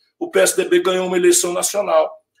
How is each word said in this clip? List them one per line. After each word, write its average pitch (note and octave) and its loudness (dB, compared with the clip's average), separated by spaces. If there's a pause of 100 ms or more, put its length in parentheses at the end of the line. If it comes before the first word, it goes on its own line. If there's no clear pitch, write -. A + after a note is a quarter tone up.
(200)
o - -8
P F#3+ 0
S F#3 2
D F#3 0
B F3 2
ganhou F#3 -2
uma F#3 -2
eleição F3 2
nacional. F3+ -2 (260)